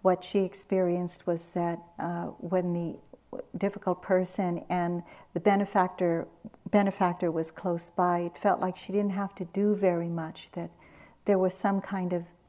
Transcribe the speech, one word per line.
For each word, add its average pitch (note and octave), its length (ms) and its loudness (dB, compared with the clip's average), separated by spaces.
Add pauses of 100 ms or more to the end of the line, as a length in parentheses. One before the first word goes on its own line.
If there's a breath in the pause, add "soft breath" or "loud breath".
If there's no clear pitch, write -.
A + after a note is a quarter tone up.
what F#3 200 4
she - 180 -2
experienced F3+ 840 -2
was E3+ 300 -2
that, E3+ 240 -2 (180)
uh, E3+ 280 -4 (180)
when F3 300 0
the E3+ 240 -4 (600)
difficult F#3+ 440 -2
person F3+ 680 0
and F3 320 0 (320 loud breath)
the E3+ 60 -4
benefactor, F#3 880 2 (440)
benefactor F#3+ 600 2
was D#3+ 200 -2
close - 380 -4
by, F3 300 2
it E3+ 180 -4
felt - 220 2
like F#3 160 -2
she - 160 -12
didn't G3+ 220 0
have G3 220 -4
to F#3 100 -6
do G#3 300 2
very F3 340 2
much, E3 420 -8
that E3+ 180 -8 (540 loud breath)
there G3+ 160 4
was F#3 140 2
some G3 260 0
kind F#3 320 -4
of E3+ 140 -2 (240)